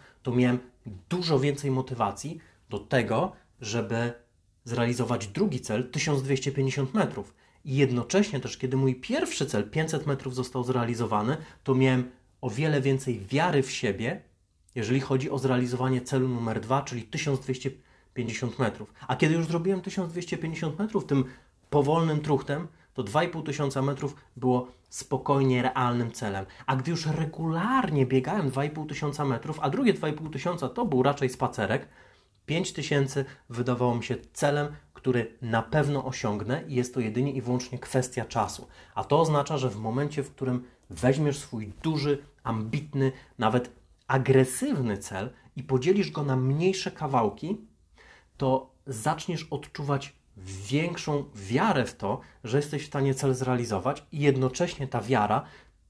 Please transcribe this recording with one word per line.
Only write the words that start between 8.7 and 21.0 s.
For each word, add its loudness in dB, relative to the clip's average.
mój 4
pierwszy -2
cel, 0
pięćset 0
metrów, -2
został -2
zrealizowany, 2
to 2
miałem 4
o -4
wiele 2
więcej 0
wiary 2
w -6
siebie, -2
jeżeli 0
chodzi 0
o -2
zrealizowanie 2
celu 0
numer -2
dwa, 0
czyli -8
tysiąc -2
dwieście -4
pięćdziesiąt -4
metrów. -2
A 0
kiedy 4
już 2
zrobiłem 0
tysiąc -4
dwieście -6
pięćdziesiąt -4
metrów -2